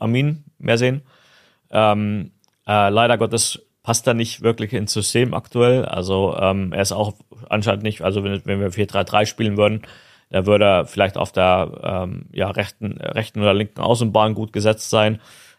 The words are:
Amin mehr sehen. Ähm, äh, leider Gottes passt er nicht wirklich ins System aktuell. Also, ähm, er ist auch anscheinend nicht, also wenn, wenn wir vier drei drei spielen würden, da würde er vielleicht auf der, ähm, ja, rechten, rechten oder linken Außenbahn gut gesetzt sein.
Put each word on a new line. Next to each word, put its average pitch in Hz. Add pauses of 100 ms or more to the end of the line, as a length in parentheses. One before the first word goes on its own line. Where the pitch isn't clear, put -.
Amin 139 (160)
mehr 117
sehen. 127 (680)
Ähm, 104 (340)
äh, 104
leider 117
Gottes 113 (220)
passt 113
er 120
nicht 113
wirklich 110
ins 107
System 113
aktuell. 123
Also, 95
ähm, 95
er 98
ist 98
auch 104 (340)
anscheinend 104
nicht, 107
also 98
wenn, 101
wenn 98
wir 98
vier 104
drei 98
drei 107
spielen 107
würden, 107 (480)
da 95
würde 104
er 92
vielleicht 98
auf -
der, 92 (140)
ähm, 92
ja, 95
rechten, -
rechten -
oder 104
linken 104
Außenbahn 110
gut 107
gesetzt 107
sein. 110 (380)